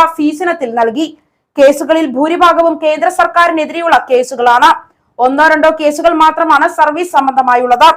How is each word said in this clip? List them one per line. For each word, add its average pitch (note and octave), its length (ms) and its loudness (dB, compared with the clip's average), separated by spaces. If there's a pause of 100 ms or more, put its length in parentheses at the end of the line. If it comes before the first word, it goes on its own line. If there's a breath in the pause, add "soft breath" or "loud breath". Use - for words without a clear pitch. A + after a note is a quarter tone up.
ഫീസിനത്തിൽ D#4 640 -4 (100)
നൽകി. A#3 280 -2 (500)
കേസുകളിൽ D4 480 2
ഭൂരിഭാഗവും E4 680 0 (100)
കേന്ദ്ര D#4 260 -2
സർക്കാരിനെതിരെയുള്ള E4+ 880 0 (120)
കേസുകളാണ്. B3 600 2 (500)
ഒന്നോ C4+ 280 2
രണ്ടോ D#4 220 2 (100)
കേസുകൾ D#4 340 0
മാത്രമാണ് D#4+ 560 2
സർവീസ് E4 460 -2
സംബന്ധമായുള്ളത്. B3 800 0